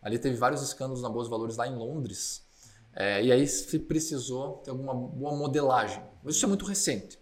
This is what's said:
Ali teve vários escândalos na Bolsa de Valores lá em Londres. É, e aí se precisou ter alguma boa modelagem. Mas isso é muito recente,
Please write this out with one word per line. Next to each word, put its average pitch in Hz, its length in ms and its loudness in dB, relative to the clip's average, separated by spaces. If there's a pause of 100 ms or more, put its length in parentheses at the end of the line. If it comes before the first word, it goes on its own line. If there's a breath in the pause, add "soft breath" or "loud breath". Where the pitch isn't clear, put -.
Ali 113 160 0
teve 127 180 0
vários 131 240 2
escândalos 131 420 -6
na 123 60 -4
Bolsa 117 200 -4
de - 20 -10
Valores 113 260 -4
lá 117 100 0
em 131 80 -6
Londres. 120 680 -6 (520 soft breath)
É, 101 280 2
e 127 100 6
aí 135 140 8
se - 320 -2
precisou 139 840 -4
ter 139 60 -10
alguma 131 240 -6
boa 123 420 -4
modelagem. 131 680 2 (200)
Mas 151 140 -2
isso - 80 4
é - 40 4
muito 196 180 2
recente, 151 560 -2